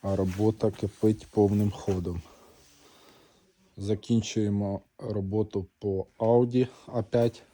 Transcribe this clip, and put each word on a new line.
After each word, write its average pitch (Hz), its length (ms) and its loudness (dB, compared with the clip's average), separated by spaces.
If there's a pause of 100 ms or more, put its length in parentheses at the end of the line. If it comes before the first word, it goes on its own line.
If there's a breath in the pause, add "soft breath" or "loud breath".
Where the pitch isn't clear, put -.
а 98 140 -2
робота 101 560 0
кипить - 560 -2
повним 104 440 2
ходом. 90 500 -4 (1600 soft breath)
Закінчуємо 101 1040 -2 (160)
роботу 101 680 -4 (140)
по 95 280 -4 (100)
Audi 120 500 2 (200)
А 120 160 -4
п'ять. 120 400 0 (100)